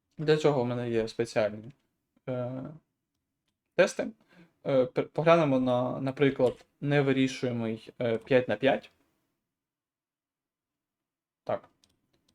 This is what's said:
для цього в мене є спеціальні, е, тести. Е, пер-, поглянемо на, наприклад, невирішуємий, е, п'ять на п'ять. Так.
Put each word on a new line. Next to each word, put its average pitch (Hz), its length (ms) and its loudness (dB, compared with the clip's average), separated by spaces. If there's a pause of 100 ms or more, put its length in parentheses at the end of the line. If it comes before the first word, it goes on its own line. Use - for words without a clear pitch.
(180)
для 156 180 4
цього 147 260 2
в 117 40 0
мене 120 240 -4
є 113 180 0
спеціальні, 110 640 -2 (560)
е, 127 340 -6 (1120)
тести. - 320 0 (580)
Е, 135 200 2
пер-, - 240 -4
поглянемо 156 520 4
на, 127 400 -2
наприклад, 135 680 0 (140)
невирішуємий, 131 1080 -2 (100)
е, 117 180 -2
п'ять 123 300 2
на 107 80 -2
п'ять. 131 340 -2 (2500)
Так. - 240 -6 (680)